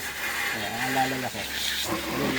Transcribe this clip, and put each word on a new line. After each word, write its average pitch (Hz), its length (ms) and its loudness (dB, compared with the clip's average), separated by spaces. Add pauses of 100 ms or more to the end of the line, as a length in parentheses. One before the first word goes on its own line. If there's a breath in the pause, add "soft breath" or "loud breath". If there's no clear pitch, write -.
(560)
Ayan, 104 160 -2 (160)
alalay 131 320 2
ako. 117 200 -2 (760)
Ganyan - 240 2